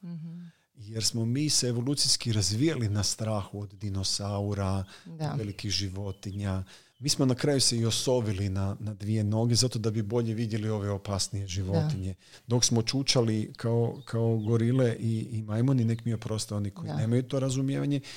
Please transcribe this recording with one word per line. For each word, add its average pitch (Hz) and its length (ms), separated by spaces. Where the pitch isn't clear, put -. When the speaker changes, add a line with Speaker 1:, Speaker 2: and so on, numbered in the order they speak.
Speaker 1:
Mhm. 170 380
Speaker 2:
Jer 110 280
smo 113 220
mi 139 240
se 127 180
evolucijski 120 640
razvijali 110 560
na 104 140
strahu 104 580
od 101 100
dinosaura, 98 1120
Speaker 1:
Da. 156 280
Speaker 2:
velikih 104 360
životinja. 95 960
Mi 127 100
smo 143 180
na 123 80
kraju 139 260
se 123 160
i 113 100
osovili 107 640
na, 98 320
na 107 140
dvije 104 300
noge 113 300
zato 120 240
da 110 120
bi 110 120
bolje 113 320
vidjeli 110 340
ove 101 220
opasnije 101 580
životinje. 92 640
Speaker 1:
Da. 92 60
Speaker 2:
Dok 117 180
smo 113 180
čučali 117 720
kao, 117 500
kao 113 340
gorile 117 560
i, 113 240
i 110 120
majmuni, 117 420
nek 113 200
mi 117 100
oproste 107 400
oni 101 160
koji - 180
Speaker 1:
Da. - 80
Speaker 2:
nemaju 120 260
to 131 180
razumijevanje, 135 600